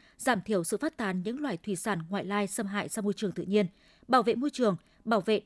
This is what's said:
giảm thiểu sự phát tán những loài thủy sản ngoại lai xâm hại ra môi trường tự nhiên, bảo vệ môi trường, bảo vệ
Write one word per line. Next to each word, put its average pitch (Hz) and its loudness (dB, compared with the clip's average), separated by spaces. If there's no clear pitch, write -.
giảm 233 2
thiểu 190 0
sự 208 -2
phát - -2
tán 185 -2
những 233 -6
loài 262 -2
thủy 196 -4
sản 202 -2
ngoại 190 -2
lai 202 0
xâm 202 -4
hại 196 -4
ra 220 -6
môi 202 2
trường 190 -2
tự 175 -6
nhiên, 196 4
bảo 247 6
vệ 226 2
môi 269 0
trường, 214 2
bảo 226 2
vệ 214 2